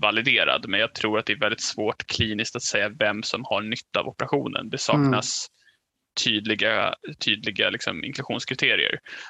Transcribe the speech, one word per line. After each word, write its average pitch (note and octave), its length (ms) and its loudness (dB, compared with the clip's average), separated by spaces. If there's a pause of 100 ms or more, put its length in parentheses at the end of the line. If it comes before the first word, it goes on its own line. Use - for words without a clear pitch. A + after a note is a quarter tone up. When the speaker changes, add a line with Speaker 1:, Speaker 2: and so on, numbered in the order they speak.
Speaker 1:
validerad, G#2 680 4
men G2 100 2
jag A2+ 160 0
tror G#2+ 240 0
att A2+ 60 -4
det G#2+ 80 0
är G2+ 60 -4
väldigt G#2+ 220 0
svårt - 460 -4
kliniskt - 480 -2
att A#2+ 80 -6
säga G#2 260 -2
vem G#2+ 340 0
som - 220 -4
har G#2 160 0
nytta - 380 -4
av - 80 -2
operationen. - 640 -2
Det - 80 -6
saknas C3+ 720 2
Speaker 2:
Mm. - 40 -20 (720)
Speaker 1:
tydliga, G#2+ 720 2 (300)
tydliga G#2+ 440 0
liksom F#2+ 340 -4
inklusionskriterier. A#2+ 960 0 (300)